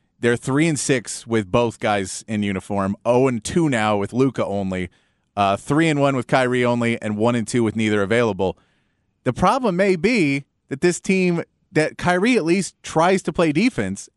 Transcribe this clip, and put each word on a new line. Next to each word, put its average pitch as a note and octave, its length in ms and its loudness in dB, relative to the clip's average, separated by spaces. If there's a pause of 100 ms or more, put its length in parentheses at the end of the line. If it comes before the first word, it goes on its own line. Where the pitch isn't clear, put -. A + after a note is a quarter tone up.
(200)
they're A#2 160 2
three C#3+ 320 0
and D3 100 -2
six - 480 -4
with A2 240 -2
both A#2+ 300 0
guys G#2 480 -2
in G#2+ 140 -4
uniform, G2 520 -4 (120)
oh B2 200 4
and B2 160 -2
two E3 280 0
now G#2+ 260 0
with G2+ 160 -4
Luka A#2+ 320 0
only, F#2+ 460 -4 (480)
uh, G2+ 180 2
three D#3 320 0
and C#3+ 140 0
one C#3 140 2
with A#2+ 100 -4
Kyrie B2+ 400 2
only, A#2+ 340 0
and G#2+ 160 -4
one A2+ 180 2
and A2+ 140 -2
two B2 160 0
with G#2 120 0
neither G#2+ 260 0
available. G2 560 0 (640)
The B2+ 80 -2
problem G#3+ 440 0
may F#3+ 200 2
be D#3 480 0 (240)
that C#3 140 -6
this F3 180 2
team, F3+ 440 0 (280)
that D3+ 240 0
Kyrie F#3 400 2
at D#3+ 80 0
least F3+ 380 0
tries F3+ 400 2
to E3+ 100 -6
play E3 200 2
defense, B2+ 640 -2